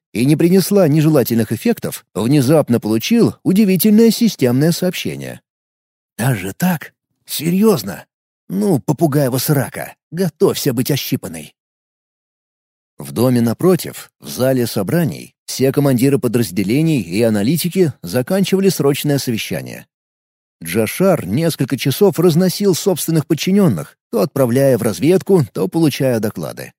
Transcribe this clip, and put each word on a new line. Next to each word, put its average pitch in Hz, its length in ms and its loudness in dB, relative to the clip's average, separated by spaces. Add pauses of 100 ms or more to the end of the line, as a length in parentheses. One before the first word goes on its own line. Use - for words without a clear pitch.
(120)
и 110 120 -2
не 151 120 4
принесла 185 520 4
нежелательных 139 640 2
эффектов, - 520 -4 (100)
внезапно 127 640 2
получил 117 640 0
удивительное 208 640 4
системное 151 640 2
сообщение. 69 680 -6 (800)
«Даже 98 340 -2
так? 180 400 -4 (320)
Серьезно? 170 840 -2 (420)
Ну, 196 300 0
попугаева 139 600 0
срака, 123 560 -4 (160)
готовься 165 640 -2
быть 120 180 -2
ощипанной». 85 640 -6 (1400)
В - 140 -16
доме 120 300 2
напротив, 135 680 0 (100)
в 67 80 -18
зале 127 380 0
собраний, 101 680 -4 (100)
все 131 260 -2
командиры 135 480 2
подразделений 117 840 0
и 90 220 -4
аналитики 135 680 0 (100)
заканчивали 185 680 0
срочное 143 480 0
совещание. 69 680 -8 (800)
Джашар 127 600 0
несколько 139 500 -2
часов 156 420 2
разносил 180 560 2
собственных 160 520 -2
подчиненных, 165 720 0 (120)
то 214 120 -2
отправляя 135 560 2
в 95 40 -6
разведку, 143 680 2
то 185 160 -4
получая 139 500 0
доклады. 76 600 -8